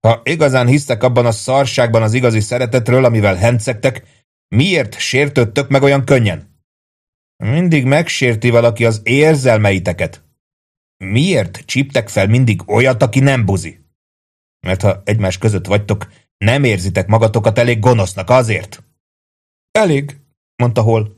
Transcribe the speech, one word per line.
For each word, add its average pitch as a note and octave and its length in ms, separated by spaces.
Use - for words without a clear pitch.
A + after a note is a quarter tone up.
Ha A2+ 160
igazán C3+ 440
hisztek C3 360
abban B2 220
a A#2 60
szarságban A#2+ 720
az G#2+ 120
igazi A#2+ 260
szeretetről, B2 680
amivel G#2 300
hencegtek, A#2+ 840
miért D3 440
sértődtök C3+ 720
meg C#3 120
olyan C#3 240
könnyen? G#2+ 520
Mindig D3+ 420
megsérti B2+ 640
valaki A#2 360
az A2 180
érzelmeiteket. A2 1200
Miért A2 680
csíptek C3 440
fel G2 180
mindig A2+ 420
olyat, A#2+ 340
aki B2+ 160
nem C3+ 260
buzi? F2 400
Mert F#2+ 140
ha G2 240
egymás G#2+ 320
között G2+ 280
vagytok, G#2 460
nem B2+ 260
érzitek F#2+ 440
magatokat A2 500
elég A#2+ 220
gonosznak G2+ 500
azért. - 540
Elég, D3+ 480
mondta A#2+ 260
Hall. A2 260